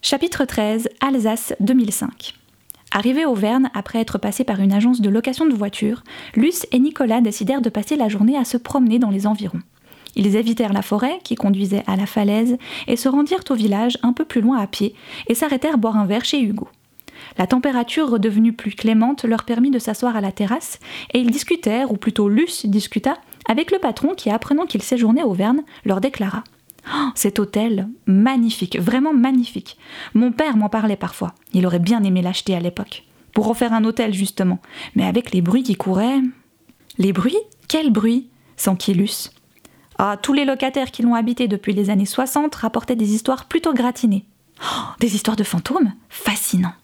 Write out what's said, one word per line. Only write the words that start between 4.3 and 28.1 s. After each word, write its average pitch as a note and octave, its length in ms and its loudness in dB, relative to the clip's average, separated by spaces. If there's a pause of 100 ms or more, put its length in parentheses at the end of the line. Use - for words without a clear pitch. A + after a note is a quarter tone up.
par G#3+ 160 -2
une G3 140 4
agence A#3+ 280 4
de G3+ 80 2
location B3+ 380 0
de C4+ 80 4
voitures, G#3+ 480 -2 (320)
Luce D#4 360 2
et B3+ 60 2
Nicolas B3+ 440 2
décidèrent A3+ 400 0
de A#3 80 0
passer G#3 260 -4
la C4 120 2
journée G#3+ 300 2
à C4 60 0
se A#3+ 140 -4
promener A#3+ 420 2
dans A#3 100 2
les G3 160 0
environs. G3+ 360 -2 (540)
Ils G3 200 2
évitèrent A3+ 380 0
la G#3 100 0
forêt B3 400 -2
qui - 100 -4
conduisait G3 540 0
à G3 80 0
la G3 100 0
falaise A3 520 0 (280)
et - 100 0
se C4 140 0
rendirent D4 400 0
au C#4 60 2
village A3 480 2
un B3 100 4
peu D#4 120 -2
plus - 160 0
loin B3 180 4
à G3+ 80 -2
pied G#3 260 -2 (340)
et A#3 60 2
s'arrêtèrent D4 460 0
boire A3 180 0
un G#3 80 2
verre G#3 200 0
chez D4 140 0
Hugo. - 280 -2 (720)
La - 80 2
température B3+ 640 0
redevenue A3 420 4
plus A3 220 -8
clémente A3+ 480 2
leur A3+ 200 0
permit A#3+ 280 2
de B3+ 80 2
s'asseoir A3+ 360 -4
à G#3+ 60 -2
la F#3+ 120 -4
terrasse G#3+ 460 -4 (360)
et B3 40 4
ils A#3+ 120 2
discutèrent, C4+ 600 0
ou G#3 60 -2
plutôt G3+ 320 0
Luce C4+ 380 0
discuta, G#3+ 500 -2 (320)
avec C#4 220 0
le G4 80 2
patron C#4+ 360 -2
qui, - 140 -4
apprenant C#4+ 360 0
qu'il A3+ 180 -4
séjournait A#3+ 400 2
au A3+ 100 0
Verne, G#3+ 280 2 (220)
leur G3 160 0
déclara : « A3 440 -4 (500)
Oh, D4 220 -2
cet G3+ 240 0
hôtel, G#3 480 -2 (200)
magnifique, A3+ 720 2